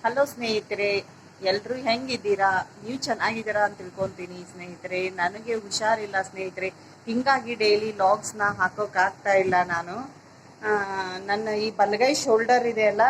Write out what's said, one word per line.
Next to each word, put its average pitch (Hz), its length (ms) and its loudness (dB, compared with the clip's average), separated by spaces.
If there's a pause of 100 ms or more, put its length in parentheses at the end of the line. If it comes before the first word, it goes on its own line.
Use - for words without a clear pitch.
ಹಲೋ 262 200 2
ಸ್ನೇಹಿತರೆ, 208 760 -2 (400)
ಎಲ್ರೂ 202 300 -2
ಹೆಂಗಿದ್ದೀರಾ? 208 960 0 (140)
ನೀವು 262 140 -6
ಚೆನ್ನಾಗಿದ್ದೀರಾ 214 640 -2
ಅಂತ 202 160 0
ತಿಳ್ಕೊಂತೀನಿ 180 680 -8 (100)
ಸ್ನೇಹಿತರೆ. 180 560 -6
ನನಗೆ 190 440 -4
ಹುಷಾರಿಲ್ಲ 214 680 -2
ಸ್ನೇಹಿತರೆ, 190 480 -6 (360)
ಹಿಂಗಾಗಿ 240 500 0
ಡೈಲಿ 214 360 2
ವ್ಲಾಗ್ಸ್‌ನ 208 500 2
ಹಾಕೋಕ್ 202 560 0
ಆಗ್ತಾ 196 360 2
ಇಲ್ಲ 185 220 4 (120)
ನಾನು. 175 460 -6 (500)
ಆ, 214 60 -2 (560)
ನನ್ನ 208 240 -2
ಈ 214 220 0
ಬಲಗೈ 208 420 4
ಶೋಲ್ಡರ್ 240 540 4
ಇದೆ 220 160 0
ಅಲ್ಲ 208 260 4